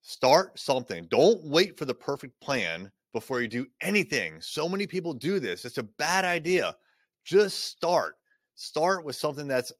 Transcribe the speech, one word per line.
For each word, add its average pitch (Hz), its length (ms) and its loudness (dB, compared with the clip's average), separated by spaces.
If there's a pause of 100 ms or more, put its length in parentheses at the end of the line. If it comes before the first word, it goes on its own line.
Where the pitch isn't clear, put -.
Start 156 560 4
something. 107 500 -4
Don't 165 360 6
wait 160 340 2
for 156 60 -6
the 127 100 -4
perfect - 460 -8
plan 95 500 -4 (220)
before 123 280 -4
you 117 80 -2
do 120 180 -6 (140)
anything. 131 600 -2
So 151 280 -6
many 196 180 -4
people 170 280 -6
do 165 240 -2
this. 101 260 -6
It's 127 140 -8
a 120 60 -6
bad 170 400 -2
idea. 170 500 0 (500)
Just 196 400 2
start. 156 520 0 (400)
Start 175 480 0
with 135 120 -6
something 147 300 -4
that's 127 340 0